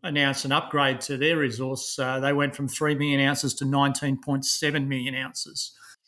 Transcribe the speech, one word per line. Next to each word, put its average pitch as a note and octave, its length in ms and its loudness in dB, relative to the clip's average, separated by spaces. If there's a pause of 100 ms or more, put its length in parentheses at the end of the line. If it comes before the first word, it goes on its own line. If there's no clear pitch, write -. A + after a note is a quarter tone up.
announced C#3+ 420 2
an C#3 80 2
upgrade C#3+ 500 2
to C#3+ 140 -6
their D#3 220 2
resource. C3 600 -2
Uh, C3 220 -2
they C#3+ 140 2
went C#3+ 200 2
from C#3 140 -4
three D3+ 260 0
million C#3+ 260 2
ounces C#3 340 2
to - 100 -6
nineteen C#3 560 2
point C3+ 240 -2
seven D3 420 0
million C3 280 -4
ounces. - 580 -8 (360)